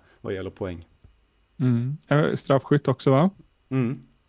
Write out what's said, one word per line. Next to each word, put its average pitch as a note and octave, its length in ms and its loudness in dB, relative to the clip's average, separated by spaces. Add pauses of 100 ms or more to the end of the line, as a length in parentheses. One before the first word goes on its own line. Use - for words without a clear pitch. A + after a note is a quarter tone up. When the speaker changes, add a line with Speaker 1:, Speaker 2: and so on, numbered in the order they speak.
(220)
Speaker 1:
vad G2+ 120 -8
gäller F#2+ 160 -8
poäng. F2+ 360 -10 (720)
Speaker 2:
Mm. B2+ 380 0 (100)
Eh, D3 260 2
straffskytt C#3 540 0
också, C3+ 240 2
va? D3+ 180 4 (420)
Speaker 1:
Mm. C3 280 -2 (300)